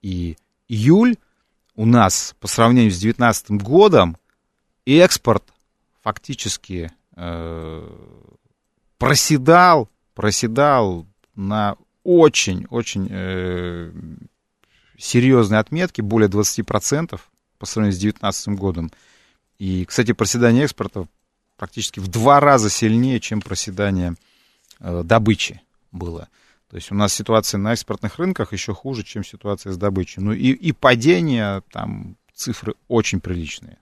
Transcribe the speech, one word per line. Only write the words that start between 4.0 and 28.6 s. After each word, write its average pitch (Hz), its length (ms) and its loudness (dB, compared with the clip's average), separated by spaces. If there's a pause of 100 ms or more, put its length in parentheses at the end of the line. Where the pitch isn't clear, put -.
экспорт 139 560 4 (600)
фактически, 95 880 -8 (240)
э, 82 720 -12 (1120)
проседал, 151 880 4 (260)
проседал 110 920 0 (280)
на 101 420 -4 (280)
очень, 156 680 2
очень, 117 400 -6
э, 90 840 -8 (1040)
серьёзные 120 600 2
отметки, 160 420 -4
более 107 280 2
двадцати 104 340 -2
процентов - 680 -6 (280)
по - 80 -16
сравнению 104 300 -2
с 92 40 -12
девятнадцатым 101 560 -4
годом. 87 340 -4 (680)
И, 92 260 -4
кстати, 117 280 -2
проседание 120 520 2
экспорта 101 420 -8 (500)
практически - 440 -12
в 95 80 -8
два 123 320 4
раза 135 300 4
сильнее, 117 500 0
чем 107 200 -6
проседание, 95 760 -4 (680)
э, 87 240 -8
добычи 104 560 0 (320)
было. 85 360 -12 (420)
То - 60 -18
есть 87 140 -14
у 101 40 -6
нас 101 180 0
ситуация 110 460 -2
на 104 140 -2
экспортных - 460 -8
рынках 175 340 -4
ещё 101 220 -8